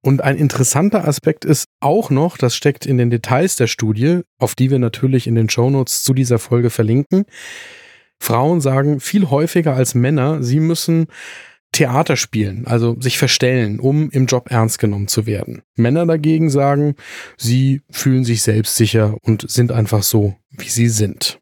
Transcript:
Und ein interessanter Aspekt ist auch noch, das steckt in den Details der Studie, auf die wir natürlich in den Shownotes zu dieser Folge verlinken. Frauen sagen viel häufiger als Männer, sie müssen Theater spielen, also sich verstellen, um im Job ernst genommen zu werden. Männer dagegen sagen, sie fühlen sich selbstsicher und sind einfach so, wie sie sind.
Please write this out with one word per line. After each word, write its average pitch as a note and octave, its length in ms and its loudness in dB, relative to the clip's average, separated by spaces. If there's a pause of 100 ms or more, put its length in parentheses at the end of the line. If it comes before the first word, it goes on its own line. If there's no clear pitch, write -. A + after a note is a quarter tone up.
Und C3+ 220 2
ein C#3 160 0
interessanter D#3 680 0
Aspekt D#3 380 -2
ist - 220 0 (120)
auch F3 320 0
noch, D3+ 260 0
das B2 200 0
steckt - 280 -2
in C3+ 140 0
den A#2+ 120 2
Details C3 440 0
der A#2 140 0
Studie, A#2+ 540 0 (160)
auf - 180 -2
die C3 140 2
wir C3+ 100 2
natürlich B2 480 0
in A#2 80 2
den A2 140 2
Shownotes C3 520 0
zu C3+ 120 0
dieser B2 260 0
Folge A#2+ 300 0
verlinken. C#3 560 0 (920)
Frauen C#3+ 420 0
sagen C#3 380 0
viel F#3 320 -2
häufiger D#3 440 0
als B2+ 200 0
Männer, C3+ 480 0
sie B2+ 160 0
müssen E3 480 0 (640)
Theater C#3 460 0
spielen, G#2+ 500 -4
also A#2 320 0
sich B2 200 -4
verstellen, B2 600 0
um C#3 320 0
im C3 160 2
Job B2 240 -2
ernst A2+ 300 0
genommen G2+ 260 -2
zu A2 200 -2
werden. G#2 360 -6 (140)
Männer C#3 300 2
dagegen D#3+ 440 0
sagen, C#3+ 460 2 (400)
sie C3+ 540 0
fühlen C3 340 0
sich A#2 180 0
selbstsicher G#2+ 800 2
und G#2+ 260 0
sind A#2+ 220 2
einfach A2 320 0
so, G#2 320 0 (160)
wie - 200 -14
sie A#2 180 2
sind. G#2+ 520 -4